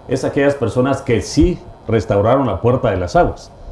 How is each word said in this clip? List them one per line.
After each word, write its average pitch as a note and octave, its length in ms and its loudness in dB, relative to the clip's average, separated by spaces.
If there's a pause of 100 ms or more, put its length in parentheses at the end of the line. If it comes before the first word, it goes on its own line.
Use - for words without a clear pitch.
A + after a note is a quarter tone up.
es C3 160 -4
aquellas C#3+ 320 0
personas B2+ 460 -2
que A2 200 0
sí E3+ 380 2 (280)
restauraron A2 580 2
la F#2+ 160 -4
puerta A#2+ 300 2
de F#2+ 60 -2
las F2+ 180 -4
aguas. - 360 0 (200)